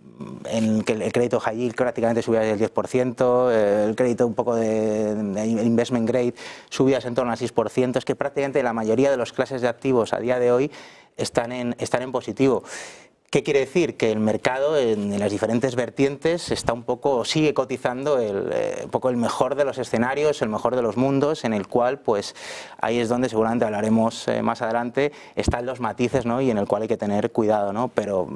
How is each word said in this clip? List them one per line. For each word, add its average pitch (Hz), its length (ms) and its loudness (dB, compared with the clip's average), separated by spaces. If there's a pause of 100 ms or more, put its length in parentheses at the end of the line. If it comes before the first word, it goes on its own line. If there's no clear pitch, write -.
(460)
en 110 380 0
que 117 100 0
el, 107 80 -2
el 110 100 -2
crédito 120 280 0
high 113 180 -4
yield 120 180 -2
prácticamente 117 460 0
subía 113 200 2
del 110 180 0
diez 107 100 2
por 104 180 -2
ciento, 127 640 2
eh, 104 340 4
el 107 100 0
crédito 123 320 2
un 107 80 -2
poco 117 200 0
de, 110 600 0
de 104 320 -2
investment 117 600 2
grade, 120 280 0 (340)
subidas 131 360 2
en 120 100 -6
torno 120 160 0
al 113 60 -2
seis 120 140 -4
por 107 200 0
ciento. 127 260 0
Es 123 80 -2
que 131 100 -2
prácticamente 139 460 -2
la 123 100 0
mayoría 113 380 4
de 135 80 2
las 117 160 -4
clases 127 300 -2
de 123 40 2
activos 120 460 2
a 95 60 -2
día 120 180 0
de 123 140 4
hoy 135 200 2 (460)
están 120 340 -2
en, 123 280 -4
están 123 240 -2
en 131 80 -10
positivo. 120 520 0 (680)
¿Qué 139 120 2
quiere 143 160 2
decir? 139 360 0
Que 113 160 2
el 107 80 0
mercado 131 560 0
en, 107 380 2
en 101 60 -2
las 104 100 0
diferentes 113 460 0
vertientes 139 720 -2
está 120 240 -2
un 120 80 -6
poco, 120 440 -2
sigue 156 280 2
cotizando 131 640 -2
el, 101 340 -2
eh, 95 340 -4
un - 40 -12
poco 127 220 0
el 123 60 0
mejor 127 360 0
de 139 120 0
los 127 120 -6
escenarios, 135 640 0
el 120 80 -2
mejor 113 260 0
de 127 60 0
los 110 160 -2
mundos, 139 480 0
en 113 80 0
el 101 140 -4
cual, 127 320 0
pues, 104 340 -2 (480)
ahí 117 160 0
es 120 100 0
donde 123 220 0
seguramente 113 360 0
hablaremos, 110 640 0
eh, 113 120 0
más 113 220 -2
adelante, 120 480 -2 (240)
están 120 320 0
los 127 120 -6
matices, 117 460 -2
¿no? 120 160 0
Y 135 80 2
en 110 80 2
el 101 100 0
cual - 140 0
hay 113 60 -4
que 107 100 0
tener 104 340 0
cuidado, 104 400 2
¿no? 117 180 -2
Pero 101 460 -2